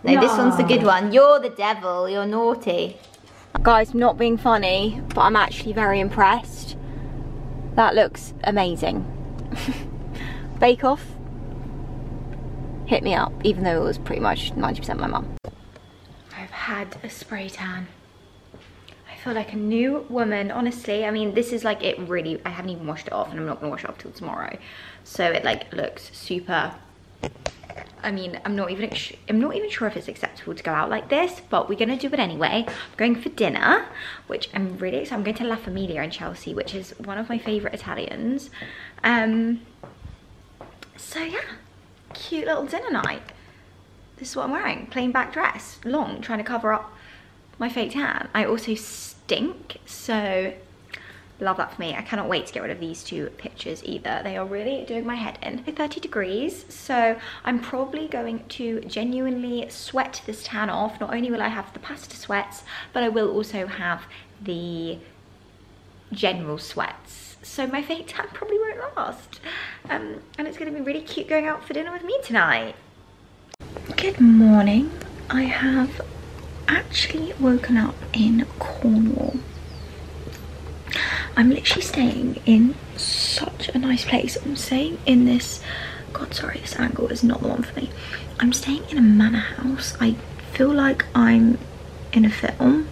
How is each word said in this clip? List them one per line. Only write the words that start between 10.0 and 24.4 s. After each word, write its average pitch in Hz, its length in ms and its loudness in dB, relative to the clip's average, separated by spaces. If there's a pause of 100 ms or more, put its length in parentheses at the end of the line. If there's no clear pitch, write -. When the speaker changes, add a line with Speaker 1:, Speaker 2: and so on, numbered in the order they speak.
Speaker 1:
Bake 247 240 6
Off, 277 220 2 (1800)
hit - 180 2
me 190 100 0
up, - 180 0 (140)
even 185 180 4
though 170 180 2
it - 40 0
was - 120 -2
pretty - 240 -6
much - 340 0
ninety - 240 -2
percent - 200 -4
my - 80 -2
mum. - 280 -4 (1000)
I've 190 140 -14
had 202 540 -8
a 233 60 -12
spray 196 380 -10
tan. 185 400 -8 (1200)
I - 60 -16
feel - 180 -8
like 214 200 -4
a 214 40 -4
new 226 520 0
woman, 208 420 0
honestly. 233 540 -2
I 208 60 -2
mean, 214 220 -2
this 233 200 0
is, 226 100 -4
like, 214 200 -2
it - 160 0
really, 170 460 -4
I 180 40 -4
haven't 180 220 -8
even 165 160 -8
washed 156 200 -8
it - 60 -6
off, - 160 -2
and 160 100 -10
I'm 160 60 -6
not 147 140 -6
gonna 147 100 -6
wash - 140 -8
it - 60 -8
off - 100 -14
till - 120 -16
tomorrow. - 460 -10 (460)